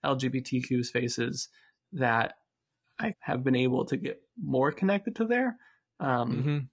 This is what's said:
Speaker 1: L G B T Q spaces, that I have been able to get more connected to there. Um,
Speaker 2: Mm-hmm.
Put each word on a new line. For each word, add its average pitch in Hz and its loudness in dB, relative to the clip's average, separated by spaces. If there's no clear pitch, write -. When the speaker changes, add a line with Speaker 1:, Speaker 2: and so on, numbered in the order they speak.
Speaker 1:
L 139 2
G 131 0
B 131 -2
T 127 -2
Q 123 0
spaces, 120 -2
that 117 2
I 220 -4
have 131 -2
been 131 4
able 127 2
to 135 -2
get - -8
more 139 2
connected 202 0
to 226 -2
there. 240 0
Um, 123 0
Speaker 2:
Mm-hmm. 147 0